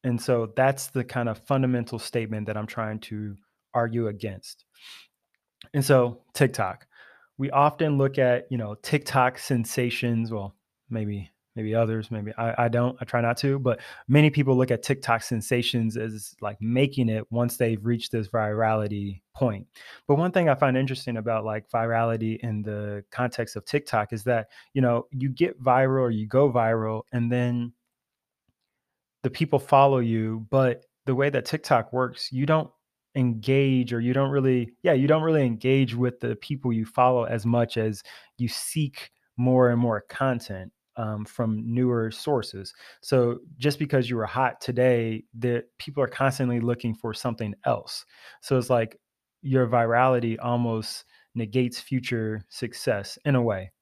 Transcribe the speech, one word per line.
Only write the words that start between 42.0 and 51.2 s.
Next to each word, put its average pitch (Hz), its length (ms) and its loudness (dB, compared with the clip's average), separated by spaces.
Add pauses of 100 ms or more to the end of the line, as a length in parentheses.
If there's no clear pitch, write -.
sources. 110 640 -6 (260)
So 123 380 2 (180)
just 143 220 -2
because 131 320 0
you 123 60 -2
were 110 100 -2
hot 127 340 -2
today, 120 640 0 (140)
the 120 260 -2 (140)
people 139 240 -4
are 123 40 2
constantly 131 540 0
looking 117 340 -2
for 113 200 -8
something 113 400 -6 (100)
else. - 400 -2 (380)
So 131 160 0
it's 123 100 -2
like 117 300 0 (420)
your 131 260 2
virality 117 760 4
almost 120 640 -2 (280)